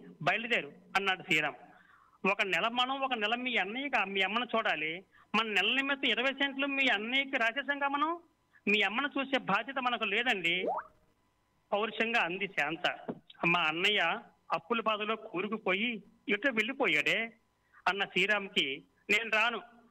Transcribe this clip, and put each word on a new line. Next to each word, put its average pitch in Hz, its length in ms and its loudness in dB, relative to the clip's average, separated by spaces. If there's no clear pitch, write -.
బయలుదేరు," 196 500 0
అన్నాడు 190 260 0
శ్రీరామ్. 151 320 0
"ఒక 202 160 2
నెల 185 260 2
మనం, 254 320 0
ఒక 254 140 0
నెల 214 200 0
మీ 247 220 -2
అన్నయ్య, 220 480 0
మీ 196 160 -2
అమ్మను 214 260 0
చూడాలి. 170 480 -2
మన 226 120 2
నెల 208 280 2
నిమిత్తం 277 340 0
ఇరవై 233 240 2
సెంట్లు 277 340 -2
మీ 277 220 0
అన్నయ్యకి 254 480 0
రాసేసాంగా 233 520 0
మనం. 311 320 0
మీ 208 140 4
అమ్మను 233 360 0
చూసే 269 200 0
బాధ్యత 214 400 -2
మనకు 240 260 -2
లేదండి," 202 640 0
పౌరుషంగా 226 480 0
అంది 185 260 0
శాంత. 151 520 -2
"మా 175 140 4
అన్నయ్య 175 580 2
అప్పుల 226 280 -2
బాధలో 214 360 0
కూరుకుపోయి 208 840 -2
ఎటో 208 220 0
వెళ్ళిపోయాడే," 220 800 2
అన్న 196 160 0
శ్రీరామ్కి, 185 800 0
"నేను 220 200 0
రాను, 220 300 2